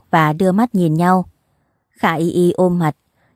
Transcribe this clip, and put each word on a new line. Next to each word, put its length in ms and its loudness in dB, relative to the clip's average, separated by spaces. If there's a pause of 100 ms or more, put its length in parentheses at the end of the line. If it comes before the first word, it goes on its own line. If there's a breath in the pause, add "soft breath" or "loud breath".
(120)
và 220 2
đưa 180 0
mắt 240 0
nhìn 180 0
nhau. 320 0 (640)
Khả 240 -4
Y 180 -2
Y 200 2
ôm 280 0
mặt, 160 -2 (400)